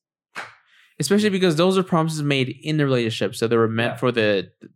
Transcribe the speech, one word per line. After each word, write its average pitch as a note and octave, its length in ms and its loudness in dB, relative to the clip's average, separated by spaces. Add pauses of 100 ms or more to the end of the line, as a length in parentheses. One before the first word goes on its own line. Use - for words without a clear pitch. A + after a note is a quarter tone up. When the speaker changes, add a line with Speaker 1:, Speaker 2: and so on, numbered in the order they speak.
(1000)
Speaker 1:
Especially G#3 300 2
because F#3 260 2
those F#3 220 2
are F#3 60 2
promises D#3+ 380 -2
made C#3 280 0 (120)
in D#3 160 -4
the D3 80 2
relationship, A2+ 500 0
so A2+ 120 0
they A#2 100 2
were A2+ 100 4
meant A2+ 260 -2
Speaker 2:
Yeah. A#2 40 -12
Speaker 1:
for B2+ 140 0
the, G#2 400 0 (240)